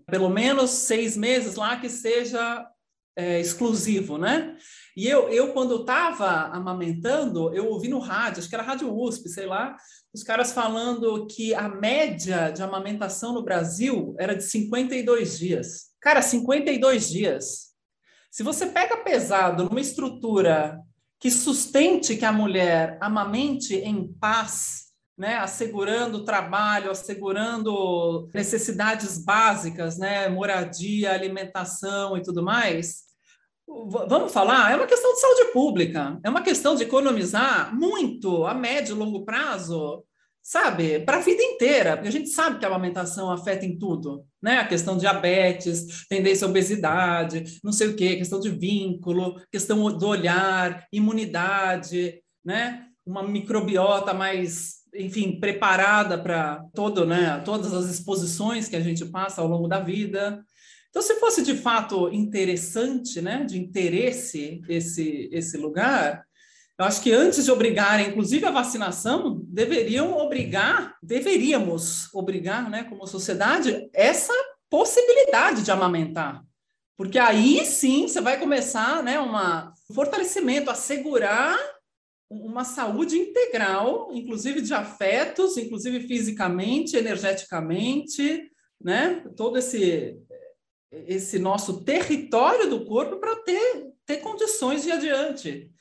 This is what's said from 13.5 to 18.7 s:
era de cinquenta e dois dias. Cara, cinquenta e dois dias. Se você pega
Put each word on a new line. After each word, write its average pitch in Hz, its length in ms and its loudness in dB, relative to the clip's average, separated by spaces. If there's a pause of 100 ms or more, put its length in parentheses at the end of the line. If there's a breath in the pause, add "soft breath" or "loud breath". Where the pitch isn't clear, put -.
era 190 180 -2
de - 80 -6
cinquenta 240 520 -2
e 247 80 -2
dois 220 340 2
dias. 160 640 -6
Cara, 294 220 6
cinquenta 269 500 2
e 247 80 0
dois 233 300 4
dias. - 640 -4 (580 soft breath)
Se - 100 -10
você 302 240 -2
pega 440 320 0